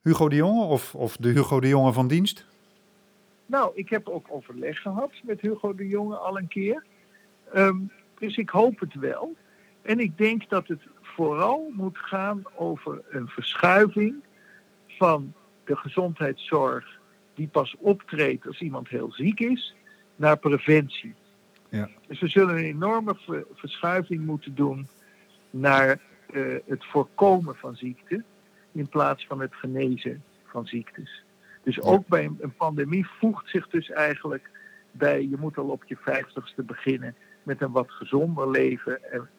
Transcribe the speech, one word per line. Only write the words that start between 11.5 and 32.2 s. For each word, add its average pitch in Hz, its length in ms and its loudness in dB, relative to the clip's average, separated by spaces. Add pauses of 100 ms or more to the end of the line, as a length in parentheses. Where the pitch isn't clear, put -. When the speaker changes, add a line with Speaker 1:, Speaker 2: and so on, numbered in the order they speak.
Speaker 2:
moet 190 220 -6
gaan 196 460 -4 (120)
over 156 540 -6
een 123 180 -6
verschuiving 208 880 2 (720)
van 151 460 2 (320)
de 143 100 0
gezondheidszorg 143 1200 -2 (340)
die 156 140 -6
pas 139 320 0
optreedt 151 680 2
als 151 140 -12
iemand 131 260 -6
heel 120 240 -6
ziek 196 280 0
is, 247 360 0 (400)
naar 151 220 4
preventie. 147 800 2 (540)
Speaker 1:
Ja. 104 200 -6 (180)
Speaker 2:
Dus - 120 -14
we 175 80 0
zullen 180 300 4
een 165 60 -2
enorme 196 520 -2
ver-, 156 380 -8
verschuiving 170 720 -4
moeten 147 300 -6
doen 135 320 -2 (640)
naar, 135 500 4 (340)
eh, 131 220 -4 (120)
het 135 180 -6
voorkomen 170 680 2
van 123 200 -12
ziekte 127 480 -8 (480)
in 143 160 -6
plaats 143 400 0
van 135 140 -8
het 131 140 -8
genezen 131 680 -4 (220)
van 120 220 -8
ziektes. - 560 -12 (400)
Dus 127 120 0
Speaker 1:
Ja. - 60 -6
Speaker 2:
ook 190 260 6
bij 160 180 2